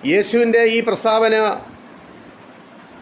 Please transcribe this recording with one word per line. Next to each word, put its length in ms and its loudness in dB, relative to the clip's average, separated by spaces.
യേശുവിൻ്റെ 580 0
ഈ 40 2
പ്രസ്താവന, 760 0